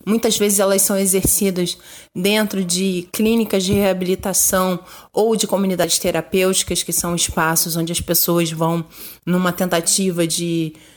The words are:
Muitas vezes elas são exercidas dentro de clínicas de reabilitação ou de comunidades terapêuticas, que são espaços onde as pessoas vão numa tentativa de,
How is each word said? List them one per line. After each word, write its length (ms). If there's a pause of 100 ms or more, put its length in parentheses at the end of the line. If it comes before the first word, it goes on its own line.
Muitas 320
vezes 220
elas 220
são 160
exercidas 800 (380)
dentro 480
de 480
clínicas 520
de 100
reabilitação 1040 (320)
ou 240
de 100
comunidades 540
terapêuticas, 840
que 120
são 200
espaços 640
onde 160
as 80
pessoas 500
vão 360 (400)
numa 260
tentativa 760
de, 480 (240)